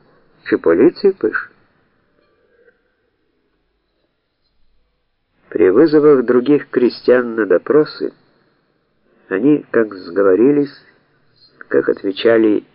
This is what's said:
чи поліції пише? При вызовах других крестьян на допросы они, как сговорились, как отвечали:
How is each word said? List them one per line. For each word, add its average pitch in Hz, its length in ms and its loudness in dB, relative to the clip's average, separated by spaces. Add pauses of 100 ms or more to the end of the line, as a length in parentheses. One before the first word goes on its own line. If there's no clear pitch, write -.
(440)
чи 101 140 -4
поліції 123 540 0
пише? - 360 -8 (4000)
При 92 220 2
вызовах 143 520 4
других 123 480 0
крестьян 123 640 -2
на 110 120 -4
допросы 123 680 -2 (1160)
они, 139 400 -2
как 110 240 -2
сговорились, 98 880 0 (840)
как - 200 -2
отвечали: 110 760 -2 (100)